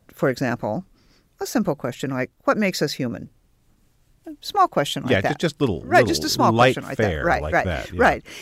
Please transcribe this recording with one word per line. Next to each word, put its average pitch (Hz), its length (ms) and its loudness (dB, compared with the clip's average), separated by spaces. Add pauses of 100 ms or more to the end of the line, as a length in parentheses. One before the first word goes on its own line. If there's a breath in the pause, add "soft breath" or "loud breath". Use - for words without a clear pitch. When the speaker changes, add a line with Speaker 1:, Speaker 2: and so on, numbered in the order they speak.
(140)
Speaker 1:
for 151 160 0
example, 120 560 -2 (560 soft breath)
a 392 40 -6
simple 185 300 0
question 131 360 -6
like, 127 200 -4 (140)
"What 269 120 2
makes 208 240 0
us 151 120 -2
human?" 123 360 -6 (960)
A 330 120 -14
small 381 300 0
question - 340 -2
like 123 80 0
Speaker 2:
Yeah, 98 100 4
Speaker 1:
that. 127 80 0 (100)
Speaker 2:
ju-, 180 80 0
just - 120 -6
little, 110 220 0
Speaker 1:
Right, 339 180 4
Speaker 2:
little 254 80 6
Speaker 1:
just - 160 0
a 311 60 -4
small 220 240 2
Speaker 2:
light 120 220 6
Speaker 1:
question - 80 -8
like 143 140 -10
Speaker 2:
fare 98 260 2
Speaker 1:
that. - 20 0
Right, - 160 0
Speaker 2:
like 76 120 -4
Speaker 1:
right, 160 120 2
Speaker 2:
that, 80 260 -4
yeah. 90 100 0
Speaker 1:
right. 156 240 2 (160 loud breath)